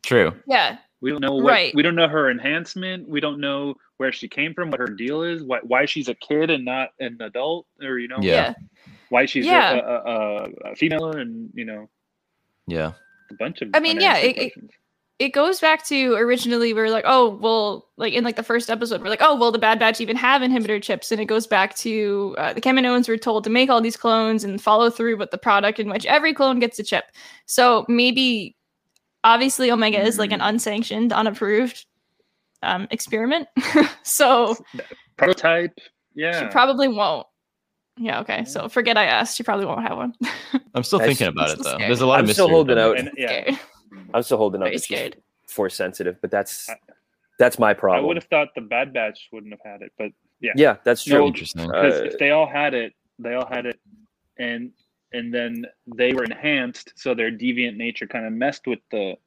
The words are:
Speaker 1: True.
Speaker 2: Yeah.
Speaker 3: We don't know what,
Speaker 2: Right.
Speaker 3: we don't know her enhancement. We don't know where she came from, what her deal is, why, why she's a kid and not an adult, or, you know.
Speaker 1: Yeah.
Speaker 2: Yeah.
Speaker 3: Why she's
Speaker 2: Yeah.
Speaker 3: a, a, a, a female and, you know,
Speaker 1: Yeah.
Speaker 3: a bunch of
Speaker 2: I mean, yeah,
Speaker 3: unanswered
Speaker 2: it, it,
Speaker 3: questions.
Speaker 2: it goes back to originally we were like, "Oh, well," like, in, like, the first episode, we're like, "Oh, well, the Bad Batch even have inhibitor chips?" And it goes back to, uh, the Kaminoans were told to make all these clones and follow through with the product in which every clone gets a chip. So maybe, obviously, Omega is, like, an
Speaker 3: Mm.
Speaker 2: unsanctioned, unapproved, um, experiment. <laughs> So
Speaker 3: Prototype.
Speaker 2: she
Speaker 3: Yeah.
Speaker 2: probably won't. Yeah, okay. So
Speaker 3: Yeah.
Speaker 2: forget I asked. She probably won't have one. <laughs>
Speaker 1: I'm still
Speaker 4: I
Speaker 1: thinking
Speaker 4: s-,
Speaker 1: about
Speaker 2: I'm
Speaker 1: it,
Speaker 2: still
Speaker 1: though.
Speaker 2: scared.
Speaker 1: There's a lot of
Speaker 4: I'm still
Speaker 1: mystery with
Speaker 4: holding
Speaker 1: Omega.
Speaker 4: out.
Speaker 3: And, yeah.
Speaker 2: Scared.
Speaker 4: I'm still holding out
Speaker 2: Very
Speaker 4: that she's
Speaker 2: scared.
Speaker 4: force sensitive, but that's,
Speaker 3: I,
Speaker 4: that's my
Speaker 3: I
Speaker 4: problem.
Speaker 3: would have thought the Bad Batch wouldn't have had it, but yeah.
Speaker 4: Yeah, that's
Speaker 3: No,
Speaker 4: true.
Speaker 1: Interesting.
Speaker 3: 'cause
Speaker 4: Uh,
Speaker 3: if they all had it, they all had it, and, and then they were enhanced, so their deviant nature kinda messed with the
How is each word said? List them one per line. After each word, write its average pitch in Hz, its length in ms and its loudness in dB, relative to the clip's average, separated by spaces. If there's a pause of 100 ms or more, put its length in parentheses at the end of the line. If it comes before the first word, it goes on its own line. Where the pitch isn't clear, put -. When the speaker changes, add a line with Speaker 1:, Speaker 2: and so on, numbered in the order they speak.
Speaker 1:
True. 101 320 4 (140)
Speaker 2:
Yeah. 226 300 2 (240)
Speaker 3:
We 131 100 -2
don't 147 100 -4
know 139 140 -2
what, 127 100 2
Speaker 2:
Right. 190 300 4
Speaker 3:
we 147 60 4
don't 170 140 2
know 165 140 4
her 151 200 2
enhancement. 165 800 -6
We 147 140 -4
don't 147 180 -6
know 143 360 -6 (220)
where 131 140 -2
she 120 160 -12
came 156 260 -4
from, 170 160 -6
what 135 120 -4
her 123 60 -2
deal 120 360 -6
is, 170 200 -6
why, 127 200 -4
why 131 220 2
she's 139 240 -6
a 117 60 -4
kid 151 340 -2
and 139 160 -2
not 131 240 -6 (100)
an 117 220 -10
adult, 131 460 -6 (140)
or, 131 180 -6
you 120 100 -8
know. 131 100 -10
Speaker 1:
Yeah. 95 140 2
Speaker 2:
Yeah. 123 200 2 (560)
Speaker 3:
Why 123 160 4
she's 135 200 -2
Speaker 2:
Yeah. 277 300 4
Speaker 3:
a, 120 40 2
a, 117 240 -4 (640)
a, 104 40 -10
a 104 40 -14
female 160 360 -2
and, 113 420 -10
you 117 120 -12
know, 107 240 -14 (760)
Speaker 1:
Yeah. 82 240 -4 (400)
Speaker 3:
a - 40 -18
bunch - 260 -8
of 113 120 -8
Speaker 2:
I 311 60 4
mean, 330 200 0
yeah, 381 120 4
Speaker 3:
unanswered 233 180 2
Speaker 2:
it, - 0 -
it, - 240 -4
Speaker 3:
questions. - 180 -20 (480)
Speaker 2:
it 269 100 0
goes 320 300 0
back 320 280 2
to 262 280 2
originally 240 580 0
we 214 80 0
were 220 100 2
like, 220 160 -2
"Oh, 254 220 6 (120)
well," 214 460 0 (100)
like, 226 160 -4
in, 240 100 0
like, 233 120 -2
the 233 80 -6
first 233 260 -2
episode, 226 320 -4
we're - 80 -6
like, 214 140 0
"Oh, 302 120 6
well, 233 160 2
the 233 60 -2
Bad 220 220 4
Batch 226 220 2
even 226 140 -4
have 254 280 2
inhibitor 226 380 0
chips?" - 300 -6
And 220 80 -2
it 214 60 -4
goes 220 220 -2
back 196 300 0
to, 202 600 -2
uh, 147 160 -2
the - 80 -6
Kaminoans 254 480 2
were 226 80 0
told 214 280 -2
to 220 40 -4
make 254 200 2
all 233 120 4
these 226 160 -4
clones 220 460 0
and 202 180 -8
follow 226 300 4
through 233 260 -2
with 202 140 -6
the - 80 -6
product 208 400 2
in 208 100 -4
which 208 160 -4
every 302 280 2
clone 262 260 2
gets 240 180 -2
a 214 60 -8
chip. - 220 -2 (420)
So 247 420 4
maybe, 240 680 2 (680)
obviously, 240 480 4
Omega 214 280 2
is, 208 200 0
like, 208 120 0
an 214 80 -2
Speaker 3:
Mm. 208 100 0
Speaker 2:
unsanctioned, 220 640 -2
unapproved, 214 720 0 (760)
um, 185 300 -4
experiment. 240 560 -4 (100)
<laughs> - 460 0
So 240 520 4 (600)
Speaker 3:
Prototype. 170 600 2
Speaker 2:
she - 440 -18
Speaker 3:
Yeah. 160 280 -2
Speaker 2:
probably 262 380 4
won't. 202 380 -2 (720)
Yeah, 220 240 -4
okay. - 240 -6
So - 160 -8
Speaker 3:
Yeah. - 80 -8
Speaker 2:
forget 233 280 0
I 208 80 4
asked. 120 300 0
She 240 80 -8
probably 202 220 -2
won't - 160 -4
have - 160 -6
one. 247 240 -6
<laughs> - 520 -8
Speaker 1:
I'm 123 100 -2
still 196 180 0
Speaker 4:
I - 60 2
Speaker 1:
thinking 123 200 2
Speaker 4:
s-, 76 60 -2
Speaker 1:
about 78 160 0
Speaker 2:
I'm - 20 -2
Speaker 1:
it, 76 80 -6
Speaker 2:
still - 40 -8
Speaker 1:
though. 71 140 -2
Speaker 2:
scared. 107 120 -2
Speaker 1:
There's 120 120 2
a 131 40 4
lot 135 160 6
of 110 80 4
Speaker 4:
I'm 107 40 2
still 185 140 4
Speaker 1:
mystery 160 120 6 (140)
with 117 40 6
Speaker 4:
holding - 0 -
Speaker 1:
Omega. 110 120 6
Speaker 4:
out. 117 100 2
Speaker 3:
And, 139 180 -8
yeah. 127 100 -4
Speaker 2:
Scared. - 320 -2 (540)
Speaker 4:
I'm 120 100 0
still 123 140 0
holding 101 240 0
out - 40 0
Speaker 2:
Very - 120 -2
Speaker 4:
that - 80 -6
she's - 120 -6
Speaker 2:
scared. - 200 -6 (300)
Speaker 4:
force 98 280 -4
sensitive, 92 460 -6
but 90 100 -6
that's, - 380 -4
Speaker 3:
I, 113 60 -10 (640)
Speaker 4:
that's 123 200 4
my 107 120 4
Speaker 3:
I - 20 4
Speaker 4:
problem. 90 340 2
Speaker 3:
would 170 100 0
have 165 80 -8
thought 147 300 -2
the 123 60 -10
Bad 123 320 -4
Batch 110 400 -6
wouldn't 107 180 -18
have 104 80 -18 (100)
had 101 120 -18
it, - 160 -20
but 107 140 -8 (280)
yeah. 113 160 -4
Speaker 4:
Yeah, 135 300 6
that's 120 220 2
Speaker 3:
No, 143 100 4
Speaker 4:
true. 143 100 6
Speaker 1:
Interesting. 82 420 -6
Speaker 3:
'cause 87 300 2
Speaker 4:
Uh, - 60 -2
Speaker 3:
if - 140 -8
they 143 120 2
all 156 160 4
had 143 260 -2
it, 117 200 -6 (240)
they 117 160 -8
all 127 120 -4
had 123 200 -8
it, 120 140 -8 (580)
and, 120 340 -8 (400)
and 117 220 -8
then 120 320 -6 (220)
they 123 260 2
were 127 100 0
enhanced, 127 720 -4
so 127 180 -4
their 113 180 -2
deviant 120 440 -4
nature 117 320 -8
kinda 110 240 -8
messed 131 340 -4
with 117 140 -4 (120)
the 95 360 -6